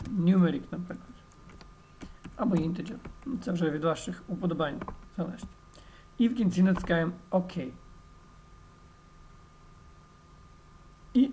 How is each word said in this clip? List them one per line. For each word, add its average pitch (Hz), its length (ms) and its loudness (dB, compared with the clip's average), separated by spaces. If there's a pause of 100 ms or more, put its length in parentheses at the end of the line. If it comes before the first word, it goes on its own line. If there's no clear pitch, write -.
numeric, 175 680 4
наприклад. - 380 -10 (1300)
Або 214 140 2
інтеджер. 170 400 -2 (300)
Ну, 269 100 -4
це 180 160 -6
вже 170 180 0
від 147 140 -2
ваших 165 440 -2
уподобань 165 520 -2 (360)
залежить. 180 320 -6 (720)
І 233 100 4
в - 80 -2
кінці 185 260 4
натискаємо 175 500 4 (180)
«Окей». 139 440 -2 (3500)
І 262 180 6